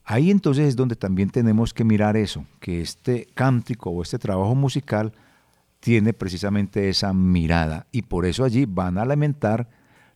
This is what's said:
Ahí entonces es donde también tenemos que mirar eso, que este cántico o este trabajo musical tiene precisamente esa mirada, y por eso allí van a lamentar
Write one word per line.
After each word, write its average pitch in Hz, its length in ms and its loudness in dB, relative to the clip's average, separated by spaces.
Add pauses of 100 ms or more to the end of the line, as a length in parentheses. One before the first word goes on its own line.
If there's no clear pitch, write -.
Ahí 143 260 2
entonces 151 380 2
es 127 80 0
donde 123 180 0
también 95 340 0
tenemos 113 440 2
que 120 100 -2
mirar 107 320 2
eso, 98 300 -2 (160)
que 87 200 -6
este 117 520 -6
cántico 127 560 -2
o 87 120 -4
este - 160 -8
trabajo 101 380 -2
musical 123 560 -2 (680)
tiene 113 320 4
precisamente 98 760 -2
esa 95 260 -2
mirada, 85 800 0
y 117 120 -4
por 87 220 -4
eso 101 200 0
allí 127 200 0
van 90 320 -4
a 110 80 -2
lamentar 139 640 -2 (460)